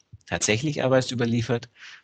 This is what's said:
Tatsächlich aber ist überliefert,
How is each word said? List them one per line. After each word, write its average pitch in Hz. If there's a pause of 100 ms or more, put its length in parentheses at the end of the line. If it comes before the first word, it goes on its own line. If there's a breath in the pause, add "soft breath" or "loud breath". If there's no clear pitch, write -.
(280)
Tatsächlich 123
aber 131
ist 127
überliefert, 117 (340 loud breath)